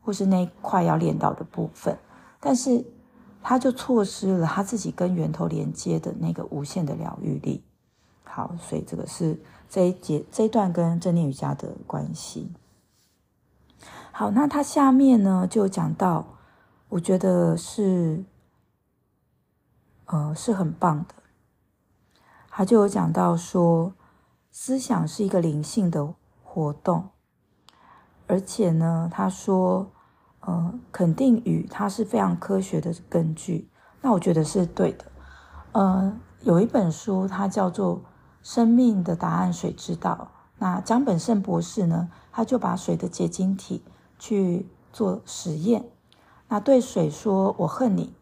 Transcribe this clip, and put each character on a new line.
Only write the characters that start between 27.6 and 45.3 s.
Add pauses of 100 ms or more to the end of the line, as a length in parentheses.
而
且
呢，
他
说， (500)
呃， (140)
肯
定
语
它
是
非
常
科
学
的 (140)
根
据。 (320)
那
我
觉
得
是
对
的。 (640)
呃， (260)
有
一
本
书，
它
叫
做 (460)
《生
命
的
答
案，
水
知
道》。 (300)
那
江
本
胜
博
士
呢， (200)
他
就
把
水
的
结
晶
体 (360)
去 (240)
做
实